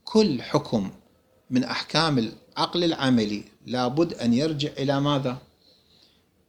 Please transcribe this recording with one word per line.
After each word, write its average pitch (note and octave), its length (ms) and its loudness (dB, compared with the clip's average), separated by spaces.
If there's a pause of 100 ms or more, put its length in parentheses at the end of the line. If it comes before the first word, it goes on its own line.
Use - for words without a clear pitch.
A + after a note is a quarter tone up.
كل F#3+ 380 2
حكم A2+ 480 -2 (600)
من B2+ 140 2
أحكام D3 540 0
العقل D#3 680 -2
العملي B2 600 0 (220)
لابد B2+ 480 0
أن A#2 200 0
يرجع D3 440 -2
إلى C#3 220 0
ماذا؟ C#3 380 0 (1120)